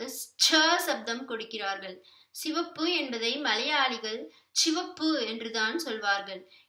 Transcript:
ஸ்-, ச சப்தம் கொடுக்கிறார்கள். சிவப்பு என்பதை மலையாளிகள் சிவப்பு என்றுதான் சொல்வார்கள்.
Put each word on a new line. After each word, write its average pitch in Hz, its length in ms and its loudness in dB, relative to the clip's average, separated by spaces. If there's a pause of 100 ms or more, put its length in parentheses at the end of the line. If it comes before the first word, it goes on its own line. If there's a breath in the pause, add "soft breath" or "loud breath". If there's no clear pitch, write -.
ஸ்-, - 180 -8 (100)
ச 320 420 6
சப்தம் 254 480 -2
கொடுக்கிறார்கள். 196 680 -6 (360 soft breath)
சிவப்பு 320 600 -2
என்பதை 247 460 0
மலையாளிகள் 247 840 0 (320 soft breath)
சிவப்பு 330 580 0 (160)
என்றுதான் 226 540 -2
சொல்வார்கள். 202 640 -2 (280 soft breath)